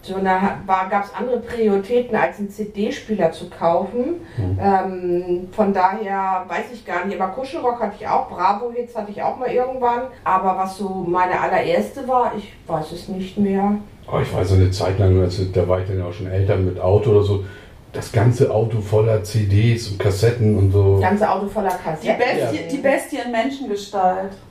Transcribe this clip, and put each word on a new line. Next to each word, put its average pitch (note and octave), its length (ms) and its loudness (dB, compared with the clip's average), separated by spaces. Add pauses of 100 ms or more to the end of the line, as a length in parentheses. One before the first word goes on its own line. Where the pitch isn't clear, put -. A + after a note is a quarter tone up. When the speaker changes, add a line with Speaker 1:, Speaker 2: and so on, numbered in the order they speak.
Speaker 1:
So, F#3+ 120 -8
und F#3+ 100 -2
da F#3 160 2
ha-, - 240 0
war, F#3+ 240 0
gab's G3+ 260 -2
andere A#3+ 260 -4
Prioritäten, A3 760 0
als G#3+ 240 0
einen G3+ 100 -6
C-D-Spieler G#3 800 -4
zu - 180 -14
kaufen. A3 720 -2 (160)
Speaker 2:
Mhm. - 220 -2
Speaker 1:
Ähm, F3+ 920 0
von G3 220 2
daher F#3+ 760 0
weiß F#3 260 -6
ich G#3+ 120 -16
gar F3+ 200 -4
nicht, G3 160 -6
aber F#3+ 120 -2
Kuschelrock C4 460 -4
hatte G#3 200 -4
ich G#3+ 80 -10
auch, - 220 0
Bravo G#3 420 0
Hits A#3 240 -6
hatte G#3 160 -6
ich D#3+ 100 -8
auch - 160 -2
mal B3 120 -4
irgendwann. B3 540 0 (200)
Aber F#3+ 340 2
was F#3+ 200 -4
so G3+ 100 -6 (200)
meine F3+ 320 2
allererste F#3 680 0
war, B3 280 2
ich - 160 -10 (140)
weiß D#3+ 280 -4
es F3 160 -12
nicht F#3 280 -6
mehr. G3 380 2 (360)
Speaker 2:
Oh, - 80 0
ich - 140 -2
weiß, F#2 160 0
so F#2+ 60 6
eine F#2 160 6
Zeit F#2 260 0
lang, F#2 240 6
als, F2 180 0 (120)
da F2 160 2
war F#2 140 2
ich F#2+ 60 -6
dann F#2 140 -2
auch - 120 -6
schon F#2+ 180 -8
älter G2 240 2
mit F#2 240 0
Auto G#2 320 4
oder G#2 120 8
so, F#2+ 200 0 (500)
das - 180 -10
ganze A#2 380 4
Auto A2 320 0
voller G#2+ 420 2
C G#2+ 240 0
Ds G#2 420 2
und G2 100 -6
Kassetten G#2+ 580 2
und F#2+ 140 4
so. G2 240 6
Speaker 1:
Das G2 160 4
ganze G#3 180 2
Auto G3+ 180 0
voller G3 280 -2
Kassetten. F3+ 420 -2
Speaker 3:
Die A#3+ 60 2
Bestie, F3 400 0
Speaker 2:
Ja. - 80 -10
Speaker 3:
die C4+ 60 -2
Bestie C4+ 460 0
in B3 80 -6
Menschengestalt. G3+ 1000 -2 (200)